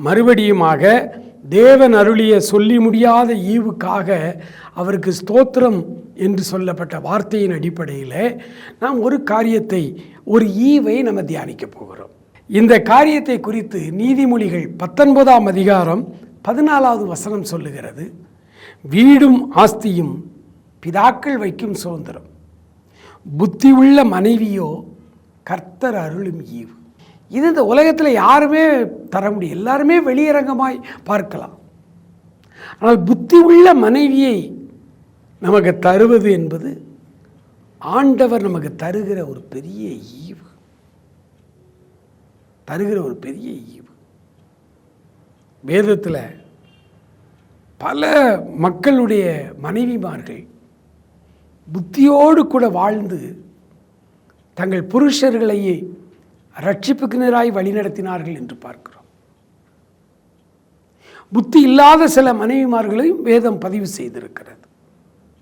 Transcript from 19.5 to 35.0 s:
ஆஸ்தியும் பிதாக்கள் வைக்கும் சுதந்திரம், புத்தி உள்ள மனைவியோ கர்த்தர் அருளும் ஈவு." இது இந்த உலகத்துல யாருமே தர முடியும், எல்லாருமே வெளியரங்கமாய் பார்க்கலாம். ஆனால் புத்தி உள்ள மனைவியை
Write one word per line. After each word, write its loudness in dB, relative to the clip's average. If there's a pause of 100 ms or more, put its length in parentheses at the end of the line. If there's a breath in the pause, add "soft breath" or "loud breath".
ஆஸ்தியும் 0 (640)
பிதாக்கள் 0
வைக்கும் -8
சுதந்திரம், -14 (1080 soft breath)
புத்தி 4
உள்ள 6
மனைவியோ -2 (580)
கர்த்தர் -8
அருளும் -10
ஈவு." -20 (500 soft breath)
இது -2
இந்த 0
உலகத்துல 2
யாருமே 2 (240)
தர -4
முடியும், -8
எல்லாருமே 0
வெளியரங்கமாய் -2 (240 loud breath)
பார்க்கலாம். -8 (1200 loud breath)
ஆனால் 2
புத்தி 4
உள்ள 8
மனைவியை 0 (840)